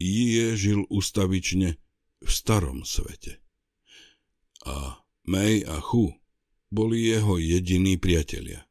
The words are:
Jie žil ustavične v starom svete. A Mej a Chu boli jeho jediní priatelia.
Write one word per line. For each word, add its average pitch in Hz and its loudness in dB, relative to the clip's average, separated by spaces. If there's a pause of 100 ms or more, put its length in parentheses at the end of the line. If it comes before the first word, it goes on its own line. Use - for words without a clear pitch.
Jie 113 2
žil 101 0
ustavične 92 -2 (480)
v - -2
starom 78 0
svete. - -8 (1300)
A 67 -10 (240)
Mej 101 2
a 78 -6
Chu 110 0 (560)
boli 113 0
jeho 107 2
jediní 90 2
priatelia. - -2